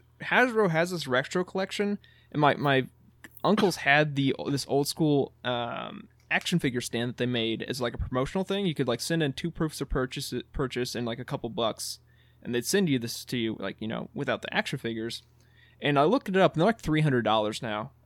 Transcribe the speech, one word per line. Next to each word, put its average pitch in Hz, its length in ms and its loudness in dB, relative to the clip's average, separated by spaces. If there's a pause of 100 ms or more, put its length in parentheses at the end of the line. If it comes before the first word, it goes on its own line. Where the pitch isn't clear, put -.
(220)
Hasbro 220 480 4
has 165 220 2
this 156 160 -6
retro 135 360 0
collection, 202 540 -2 (340)
and 147 100 -4
my, 143 140 6
my 135 320 2 (560)
uncles 190 340 4
had 147 380 4
the, 135 180 2 (160)
this 139 200 -2
old 139 180 2
school, 147 460 2 (100)
um, 120 640 -6 (240)
action 175 280 0
figure 123 220 0
stand - 280 -4
that - 80 -10
they 123 80 -2
made 113 380 -2
as, 123 180 -6
like, 120 140 -2
a - 20 -12
promotional 131 480 -2
thing. 196 200 -2
You 170 100 0
could, 135 120 -2
like, 117 140 0
send 165 220 0
in 135 100 0
two 170 180 -6
proofs 160 300 -4
of 139 80 -6
purchase, 135 440 -4 (200)
purchase 123 420 -4
and, 120 100 -4
like, 117 140 -6
a 123 60 -10
couple 131 240 -6
bucks, 110 500 -4 (420)
and 120 140 -4
they'd 120 100 0
send 190 220 2
you 135 100 4
this 117 280 -6
to - 120 -6
you, 113 220 -2
like, 95 220 -6
you 110 80 -6
know, 120 240 -6
without 127 280 -4
the - 120 -10
action 170 260 -4
figures. 113 440 -6 (580)
And 143 180 2
I 143 60 8
looked 220 240 2
it 190 80 2
up, 180 160 6
and 151 80 0
they're, 170 60 6
like, - 120 0
three 156 220 0
hundred 131 220 4
dollars 107 380 2
now. 110 300 -6 (140)